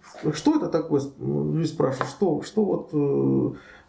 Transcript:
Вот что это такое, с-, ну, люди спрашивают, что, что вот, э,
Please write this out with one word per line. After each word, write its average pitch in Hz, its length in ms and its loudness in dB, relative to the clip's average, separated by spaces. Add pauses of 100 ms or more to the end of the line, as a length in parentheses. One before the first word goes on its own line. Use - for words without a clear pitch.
(240)
Вот 151 120 0
что 302 220 4
это 202 100 0
такое, 156 320 2
с-, 139 180 -6
ну, 143 380 -2
люди 160 120 2
спрашивают, 135 420 0
что, 170 320 0
что - 240 0
вот, 175 280 -2
э, 135 640 2 (320)